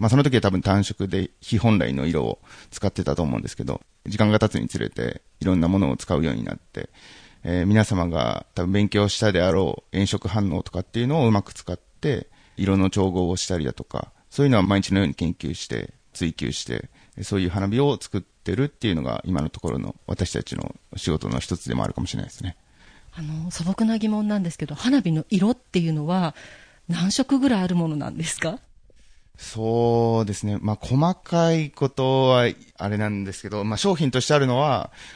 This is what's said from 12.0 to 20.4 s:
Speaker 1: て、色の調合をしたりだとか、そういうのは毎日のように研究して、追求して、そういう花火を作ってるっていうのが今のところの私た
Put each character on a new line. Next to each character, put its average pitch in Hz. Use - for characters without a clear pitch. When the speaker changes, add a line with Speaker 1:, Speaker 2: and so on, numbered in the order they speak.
Speaker 1:
て、 147
色 98
の 95
調 95
合 90
を 90
し -
た 92
り 78
だ 60
と -
か、 -
そ -
う 143
い -
う -
の 123
は 95
毎 98
日 -
の 98
よ 101
う 78
に 67
研 87
究 69
し -
て、 52
追 82
求 60
し -
て、 -
そ 104
う -
い 90
う 85
花 98
火 110
を 139
作 -
っ -
て -
る 127
っ 147
て -
い 98
う -
の 69
が 58
今 80
の 78
と -
こ 82
ろ 62
の 50
私 -
た 50